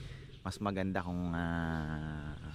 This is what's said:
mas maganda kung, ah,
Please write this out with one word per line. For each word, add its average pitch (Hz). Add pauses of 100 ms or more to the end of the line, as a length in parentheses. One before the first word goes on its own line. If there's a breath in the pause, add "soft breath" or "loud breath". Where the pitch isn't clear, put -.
(440 loud breath)
mas -
maganda 95
kung, 90
ah, 78 (180)